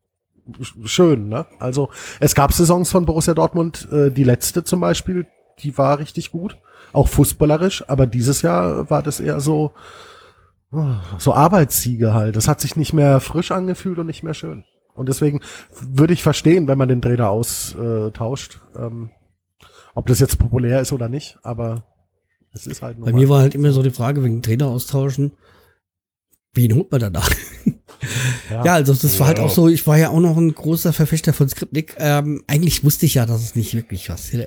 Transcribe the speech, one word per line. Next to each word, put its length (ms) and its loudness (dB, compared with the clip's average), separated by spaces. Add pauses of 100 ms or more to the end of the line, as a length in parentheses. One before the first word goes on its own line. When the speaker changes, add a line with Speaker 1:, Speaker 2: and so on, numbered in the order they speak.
(600)
Speaker 1:
sch-, 280 -14
schön, 420 4
ne? 160 -6 (140)
Also, 300 -2 (300)
es 140 4
gab 200 4
Saisons 360 2
von 160 2
Borussia 300 0
Dortmund, 560 -2
äh, 180 4
die 140 0
letzte 400 0
zum 160 -2
Beispiel, 480 -2 (320)
die 180 -8
war 220 2
richtig 320 -10
gut, 260 -10 (340)
auch 160 4
fußballerisch, 800 2
aber 200 2
dieses 340 -2
Jahr 480 -2
war 140 0
das 160 -6
eher 220 -4
so, 320 -2 (1400)
so 160 2
Arbeitssiege 800 2
halt. 220 0
Das 120 0
hat 140 0
sich 140 -6
nicht 180 -2
mehr 260 4
frisch 320 -4
angefühlt 460 -4
und 80 -6
nicht 180 -10
mehr 120 -8
schön. 300 -14 (280)
Und 160 -8
deswegen 320 0 (400)
würde 320 2
ich 80 -2
verstehen, 460 2
wenn 100 2
man 120 2
den 120 2
Trainer 280 0
austauscht, 1300 -6 (160)
ähm, 340 -12 (880)
ob 120 -8
das 120 2
jetzt 180 2
populär 440 0
ist 120 -4
oder 160 -6
nicht, 320 -10
aber 440 -8 (680)
es 140 -16
ist 140 -14
halt 160 -12
nun 80 -10
Speaker 2:
Bei 60 -2
Speaker 1:
mal 80 4
Speaker 2:
mir 100 6
war 120 6
halt 140 4
immer 160 2
so 100 2
die 80 2
Frage 340 -2
wegen 200 -2
Trainer 240 0
austauschen, 640 -2 (1200)
wen 220 2
holt 160 0
man 100 0
danach? 340 -4
<laughs> 40 -8 (1080)
Speaker 1:
Ja. 160 -6
Speaker 2:
Ja, 100 4
also 180 4
das 260 0
war 80 4
halt 120 2
Speaker 3:
Ja. 40 0
Speaker 2:
auch 60 2
so, 180 4
ich 180 2
war 120 4
ja 120 4
auch 120 2
noch 160 4
ein 180 2
großer 380 -2
Verfechter 400 0
von 160 2
Skripnik. 500 -8
Ähm, 480 0
eigentlich 380 0
wusste 200 2
ich 100 2
ja, 100 2
dass 180 -2
es 120 -8
nicht 200 -4
wirklich 340 -10
was 200 -10
hil-, 180 -6